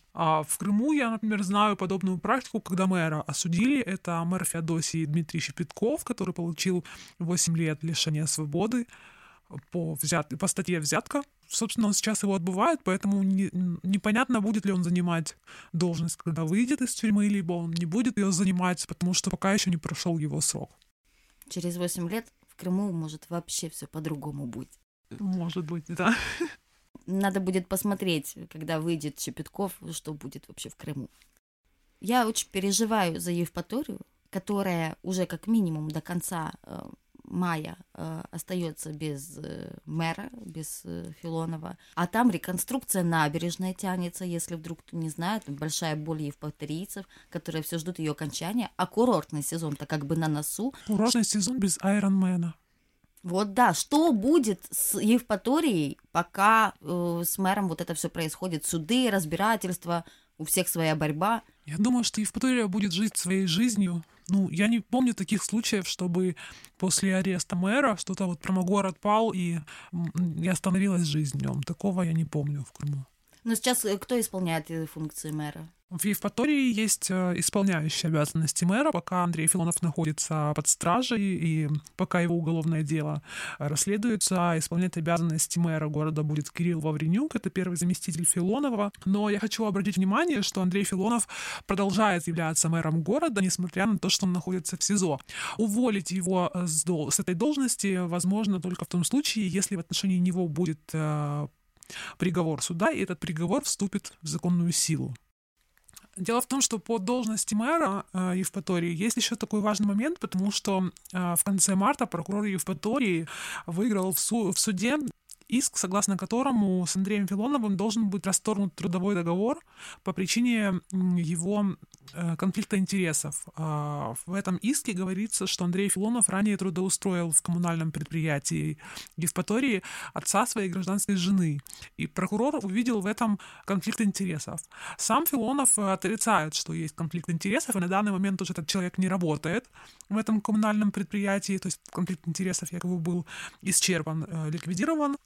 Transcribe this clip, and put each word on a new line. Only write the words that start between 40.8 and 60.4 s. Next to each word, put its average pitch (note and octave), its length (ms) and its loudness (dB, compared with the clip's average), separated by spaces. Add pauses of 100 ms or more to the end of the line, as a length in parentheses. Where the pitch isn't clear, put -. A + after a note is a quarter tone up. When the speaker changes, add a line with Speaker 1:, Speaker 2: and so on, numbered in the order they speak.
Speaker 2:
э, E3+ 360 -10
Филонова. E3 560 -6 (180)
А F3 120 0
там A#3 240 4
реконструкция F3+ 720 -2
набережной E3 720 0
тянется, F3+ 520 -4
если E3+ 300 -4
вдруг E3 240 -10
кто - 180 -12
не D#3+ 120 -2
знает, F3+ 380 -4
большая D3+ 480 -4
боль D#3 260 -4
евпаторийцев, D3+ 840 -8 (240)
которые D#3 340 -6
все E3+ 140 -4
ждут E3 220 -6
ее D#3 120 0
окончания. E3 680 -4
А F#3 80 0
курортный F3+ 580 2
сезон-то D#3 420 -4
как D3 200 -2
бы D#3 100 0
на D#3+ 120 0
носу. D#3 460 -2 (140)
Speaker 1:
Курортный A3 360 2
сезон G#3+ 360 0
без G3 220 0
Айронмена. F#3+ 720 2 (720)
Speaker 2:
Вот F#3+ 300 0
да, A3 200 6
что D#4 380 4
будет A3+ 480 4 (120)
с - 280 -2
Евпаторией, A3 1000 2 (140)
пока, G3+ 720 4
э, F3 420 -2
с - 140 -2
мэром G3 300 2
вот E3 140 -4
это F3 120 -4
все D#3+ 160 -4
происходит? E3 560 -4
Суды, A3 460 2
разбирательства, F3 920 0 (340)
у D#3+ 60 -8